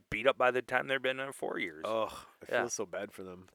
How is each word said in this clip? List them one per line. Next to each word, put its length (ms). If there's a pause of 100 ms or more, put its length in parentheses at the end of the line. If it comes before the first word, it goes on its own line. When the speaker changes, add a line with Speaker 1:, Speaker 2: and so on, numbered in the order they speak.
(100)
Speaker 1:
beat 160
up 100
by 140
the 120
time 260
they've 120
been 200
in 100
four 300
years. 260
Speaker 2:
Ugh, 240 (320)
I 100
Speaker 1:
Yeah. 100
Speaker 2:
feel 80
so 160
bad 260
for 100
them. 320